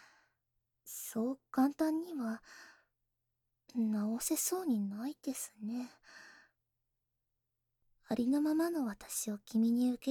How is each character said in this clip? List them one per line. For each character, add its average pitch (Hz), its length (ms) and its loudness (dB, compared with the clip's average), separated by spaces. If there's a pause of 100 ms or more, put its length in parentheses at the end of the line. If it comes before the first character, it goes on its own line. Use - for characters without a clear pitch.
(840)
そ - 480 -4
う 269 60 -6 (120)
簡 277 220 6
単 311 300 2
に 349 120 -8
は 226 280 -4 (1300)
直 220 460 0
せ - 160 0
そ 359 260 0
う 359 40 -4
に 233 140 2
な 202 280 -4
い 302 140 -6
で 269 120 -4
す - 280 -10
ね。 240 280 -6 (2250)
あ 226 80 0
り 233 100 2
の 285 160 4
ま 311 140 2
ま 330 140 2
の 320 160 0
私 - 440 -6
を 208 80 -6
君 226 320 2
に 247 200 4
受 247 140 -6
け 269 60 0